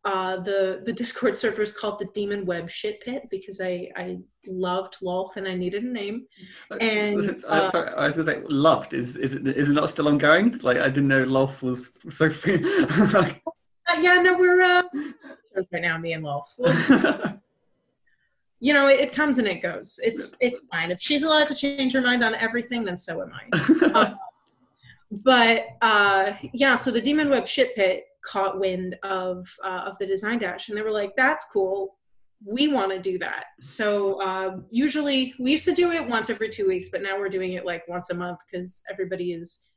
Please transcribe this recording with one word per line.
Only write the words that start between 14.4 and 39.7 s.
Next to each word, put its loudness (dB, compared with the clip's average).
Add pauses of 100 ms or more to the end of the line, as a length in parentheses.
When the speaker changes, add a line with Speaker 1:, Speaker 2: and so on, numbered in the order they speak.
Speaker 1:
uh, 6 (920)
right -4
now, -2
me -6
and -6
Lolth. -6 (140)
We'll 2
Speaker 2:
<laughs> 2 (1200)
Speaker 1:
you 2
know, 6
it, 8
it 0
comes 2
and 2
it -4
goes. -8
It's, -4
Speaker 2:
Yeah. 2
Speaker 1:
it's -4 (100)
fine. -4
If -2
she's 0
allowed 4
to -6
change -2
her 2
mind 2
on 2
everything, -4
then -4
so -8
am -12
I. 2
Speaker 2:
<laughs> -
Speaker 1:
Um, 2 (1040)
but, 6 (120)
uh, 4 (200)
yeah, 4
so -2
the 0
Demon 2
Web 2
Shit 0
Pit 2 (180)
caught -2
wind -4
of, -6 (160)
uh, -6
of -12
the -4
Design -2
Dash, -6
and -8
they -4
were -4
like, -4
"That's 0
cool. -2 (480)
We 0
wanna 0
do -4
that." -6 (180)
So, -2
uh, -4 (120)
usually, 0
we 0
used 0
to 2
do 2
it -2
once -2
every -4
two -2
weeks, -2
but -4
now -4
we're -4
doing -4
it, -8
like, -6
once -8
a -2
month -6 (120)
'cause -10
everybody -6
is -14